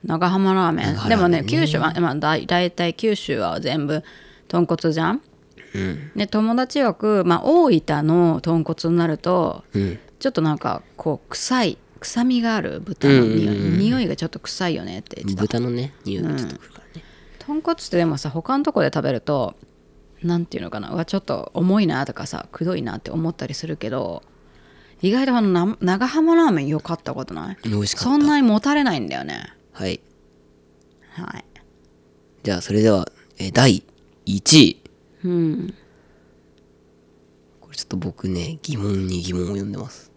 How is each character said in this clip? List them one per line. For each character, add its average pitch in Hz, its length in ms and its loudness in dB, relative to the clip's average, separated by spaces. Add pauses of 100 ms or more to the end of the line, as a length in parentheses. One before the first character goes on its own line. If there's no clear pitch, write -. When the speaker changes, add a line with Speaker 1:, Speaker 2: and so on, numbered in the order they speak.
Speaker 1:
長 170 240 0
浜 190 240 2
ラ 185 160 2
ー - 20 0
メ 165 120 -2
ン。 - 100 -2
Speaker 2:
長 - 60 -4
浜 - 100 -2
ラ 226 80 6
ー 190 40 4
メ 175 60 4
ン 175 40 6
ね。 170 80 4
Speaker 1:
で - 0 -
も 277 180 -2
ね、 320 80 4
九 - 20 0
州 156 120 0
は、 160 140 0
ま 165 180 0
あ、 139 40 -4
だ 151 220 0
い-、 - 100 -4
大 175 240 0
体 170 220 -2
九 220 220 0
州 135 240 -4
は 85 200 -2
全 143 280 -2
部 151 160 -2 (440)
豚 175 180 0
骨 165 260 -2
じ 156 80 -2
ゃ 165 120 0
ん？ 277 100 -4 (520)
Speaker 2:
う 196 60 -8
ん。 147 360 -6
Speaker 1:
で、 208 120 -2
友 220 280 0
達 262 260 -2
曰 220 120 2
く、 208 320 0
ま 170 120 4
あ、 - 80 -4
大 320 240 6 (100)
分 147 260 -2
の 165 360 4
豚 165 220 0
骨 165 260 -4
に 170 80 2
な 165 100 2
る 156 100 -2
と、 175 460 -2 (100)
Speaker 2:
う 101 60 0
ん。 98 200 -2 (200)
Speaker 1:
ち - 80 -2
ょ - 20 2
っ - 20 -2
と 165 100 -2
な 156 140 2
ん - 20 -10
か、 - 260 -6 (140)
こ - 280 -4
う、 - 40 -20
臭 - 340 -2
い、 170 140 -2 (220)
臭 - 260 -4
み 247 160 2
が 226 140 0
あ 196 60 -2
る - 200 -8
豚 - 260 -2
の 135 140 8
匂 - 20 6
い。 - 20 6
Speaker 2:
う 110 120 2
ん 107 40 4
う 104 40 2
ん - 20 2
う 101 220 0
ん 165 40 2
う - 40 2
ん。 - 20 2
Speaker 1:
匂 233 220 2
い 196 60 0
が 143 80 -4
ち - 80 -6
ょ - 20 -4
っ - 40 -6
と - 100 -12
臭 - 300 -6
い 160 60 -2
よ 85 80 -8
ね 92 160 -10
っ - 40 -14
て - 200 -16
言 - 20 -8
っ 98 40 -4
て - 60 -2
た。 180 60 -4
Speaker 2:
豚 110 180 0
の 123 120 -2
ね、 131 220 -4 (120)
匂 196 140 -4
い 175 40 -2
が 156 120 -2
ち 127 80 -6
ょ - 40 -8
っ - 20 -10
と - 80 -12
く - 80 -20
る - 80 -20
か - 60 -20
ら - 60 -20
ね。 - 100 -20
Speaker 1:
う - 20 -16
ん。 - 40 -18 (540)
豚 311 60 -2
骨 330 200 -4
っ - 80 -12
て 175 80 0
で 170 80 4
も 147 120 0
さ、 147 120 -6
他 165 280 -4
の 294 60 0
と - 100 0
こ - 80 2
で 139 120 2
食 151 100 -2
べ 139 100 0
る 113 80 -4
と、 135 340 -2 (680)
な 170 160 0
ん 170 80 -2
て - 120 -10
い - 20 -6
う - 40 -10
の - 60 -12
か - 100 -8
な、 - 120 -10
う - 40 -6
わ、 165 100 -2
ち - 100 -6
ょ - 40 0
っ - 20 -4
と - 320 -6
重 185 280 2
い 185 60 2
な 135 180 -2
と - 80 -10
か - 140 -10
さ、 - 240 -10
く - 140 -6
ど 180 100 -2
い 151 60 -6
な 117 160 -8
っ - 20 -10
て - 100 -12
思 160 200 -4
っ 165 40 -6
た 143 140 -10
り 139 60 -10
す - 120 -10
る 160 120 -8
け 110 120 -8
ど、 101 320 -6 (800)
意 196 100 2
外 254 140 2
と 254 100 2
あ 233 60 2
の、 202 80 4
な-、 180 320 2
長 196 260 2
浜 320 280 4
ラ 330 100 6
ー 262 60 4
メ 151 120 0
ン 135 40 -4
良 151 120 -2
か 170 140 -6
っ - 80 -6
た - 120 -8
こ 127 120 -8
と - 80 -14
な 80 200 -10
い？ - 100 -14
Speaker 2:
美 107 120 -2
味 104 120 0
し - 80 -4
か - 60 -8
っ - 20 -4
た。 247 60 0
Speaker 1:
そ 285 80 4
ん 294 80 4
な 294 140 4
に 254 80 6
も 214 140 4
た 277 120 0
れ 294 100 2
な 262 120 0
い 117 60 -4
ん 85 80 -6
だ 67 80 -6
よ 65 80 -8
ね。 60 280 -12 (200)
Speaker 2:
は 95 140 -8
い。 87 120 -4 (1120)
Speaker 1:
は - 280 -14
い。 - 60 -18 (1000)
Speaker 2:
じ 107 80 0
ゃ 92 60 0
あ、 87 40 -6
そ - 100 -8
れ 107 100 4
で 113 80 8
は、 95 200 4 (280)
え 95 100 -8
ー、 92 40 -8
第 123 320 6 (420)
一 98 280 2
位。 135 280 8 (440)
Speaker 1:
う - 20 -2
ん。 165 460 -2 (1900)
Speaker 2:
こ - 120 -20
れ - 40 -18
ち - 60 -10
ょ - 20 -8
っ - 40 -12
と 95 100 -6
僕 95 320 -6
ね、 85 320 -4
疑 139 160 -6
問 98 300 -2
に 90 140 -4
疑 90 120 -6
問 90 180 -4
を 101 40 -6
呼 101 80 -6
ん 101 100 -8
で 95 40 -8
ま 98 120 -10
す。 - 280 -20